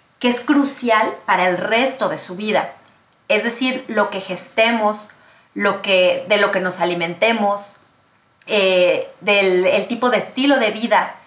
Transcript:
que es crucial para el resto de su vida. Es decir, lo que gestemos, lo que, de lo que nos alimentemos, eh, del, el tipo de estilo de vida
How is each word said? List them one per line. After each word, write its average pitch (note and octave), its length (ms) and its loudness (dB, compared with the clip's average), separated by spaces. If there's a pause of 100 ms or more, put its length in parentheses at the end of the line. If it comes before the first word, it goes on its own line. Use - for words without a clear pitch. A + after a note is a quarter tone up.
(200)
que B3 100 2
es A#3+ 120 0
crucial C#4 680 2 (160)
para F#3 240 2
el F3 80 0
resto A3+ 500 0
de D#3 100 -4
su F3+ 200 -10
vida. G3+ 320 -2 (580)
Es G#3+ 160 2
decir, B3 460 -2
lo G#3 200 0
que F#3+ 120 -8
gestemos, G#3+ 880 -2 (440)
lo G3+ 280 -2
que, F#3 480 2
de G#3 80 4
lo G3+ 140 2
que F#3+ 100 -2
nos F3+ 180 -4
alimentemos, G3+ 960 -2 (680)
eh, F#3 640 2 (100)
del, F#3 460 2
el F#3+ 220 0
tipo B3 220 -2
de G#3+ 100 2
estilo C#4 380 0
de A3 140 0
vida G#3 420 0 (140)